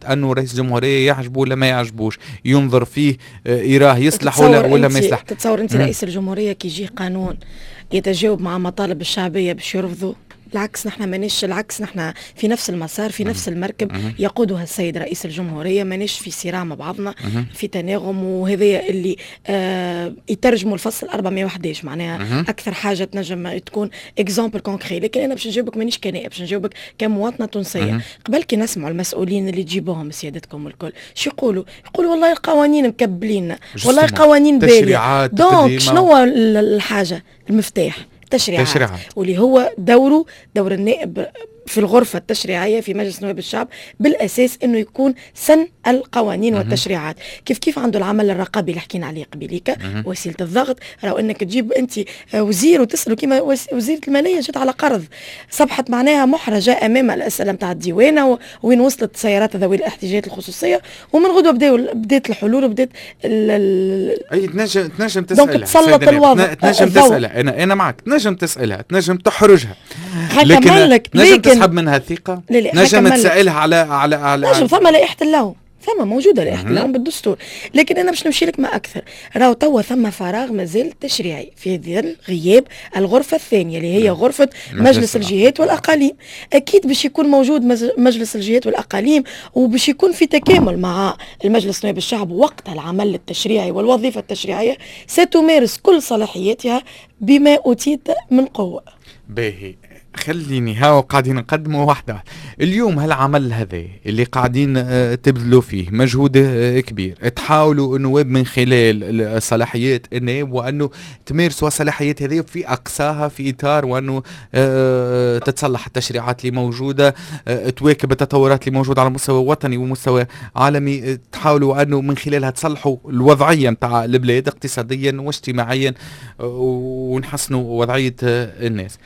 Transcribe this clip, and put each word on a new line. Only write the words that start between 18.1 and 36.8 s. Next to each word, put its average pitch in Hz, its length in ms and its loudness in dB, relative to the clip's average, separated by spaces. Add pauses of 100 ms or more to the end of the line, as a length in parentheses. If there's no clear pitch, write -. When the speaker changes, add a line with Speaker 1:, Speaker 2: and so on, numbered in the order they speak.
Speaker 2:
وهذا 190 680 0
اللي، 190 260 -4 (320)
آه، 180 680 -4 (160)
يترجموا 220 440 0
الفصل - 340 -8
أربعمية 190 380 -4
وحداش، 175 400 -10
معناها 165 320 -8
Speaker 1:
مم. 120 300 -4
Speaker 2:
أكثر 214 260 -8
حاجة 196 300 -4
تنجم 180 540 -8
تكون 208 320 -8 (300)
example 214 400 -4
كونكري. 196 400 -8
لكن 226 220 -4
أنا 269 120 -4
باش 226 140 -10
نجاوبك 226 300 -6
مانيش 226 220 -6
كنائب، 190 300 -10
باش - 120 -16
نجاوبك 196 320 -8 (240)
كمواطنة 220 480 -4
تونسية. 185 460 -6
Speaker 1:
مم. 113 100 -4 (240)
Speaker 2:
قبل 277 180 -2
كي - 120 -4
نسمعوا 208 360 -4
المسؤولين 185 580 -4
اللي 185 140 -4
تجيبوهم 160 480 -8
سيادتكم 147 560 -14
الكل، 160 260 -14 (220)
شو - 140 -6
يقولوا؟ 214 340 -4 (220)
يقولوا: 339 260 -2
"والله 330 200 2
القوانين 294 560 2
مكبلين، 214 560 -4
والله 175 580 0
Speaker 1:
جوستومون. 311 60 6
Speaker 2:
قوانين 294 520 6
بالي." 233 200 8
Speaker 1:
تشريعات 135 540 2
Speaker 2:
دونك 349 200 6
Speaker 1:
قديمة. 269 260 4
Speaker 2:
شنو 311 380 6
ال-، 247 400 4
ال-، - 0 -
الحاجة؟ 202 640 -2 (260)